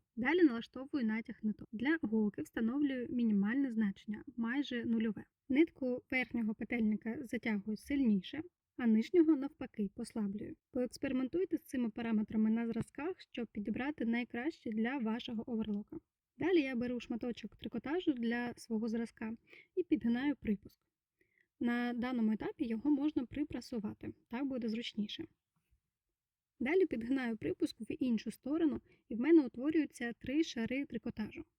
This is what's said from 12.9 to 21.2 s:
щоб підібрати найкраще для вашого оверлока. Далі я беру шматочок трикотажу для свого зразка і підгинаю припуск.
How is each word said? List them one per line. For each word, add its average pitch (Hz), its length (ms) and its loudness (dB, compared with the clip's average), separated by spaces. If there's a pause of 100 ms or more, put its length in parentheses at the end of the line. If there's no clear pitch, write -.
щоб 233 160 -6
підібрати 247 580 -4
найкраще 240 680 -2
для 226 260 0
вашого 233 540 -4
оверлока. 214 460 -4 (400)
Далі 339 240 4
я 269 140 -2
беру 247 240 -2
шматочок 240 560 -6
трикотажу 302 580 -2
для 240 400 -2
свого 226 340 -4
зразка 226 460 -4 (420)
і 359 80 2
підгинаю 247 520 -2
припуск. - 420 -6 (840)